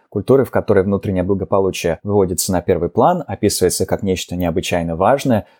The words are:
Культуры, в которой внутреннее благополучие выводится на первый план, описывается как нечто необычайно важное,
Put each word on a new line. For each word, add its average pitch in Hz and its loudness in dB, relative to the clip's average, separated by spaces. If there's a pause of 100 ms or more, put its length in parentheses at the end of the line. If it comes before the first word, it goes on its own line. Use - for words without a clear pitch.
Культуры, 123 2
в - -14
которой 101 2
внутреннее 95 0
благополучие 92 -2
выводится 98 0
на 87 0
первый 85 0
план, 160 2
описывается 95 0
как - -4
нечто 92 -4
необычайно 85 -2
важное, 117 2 (140)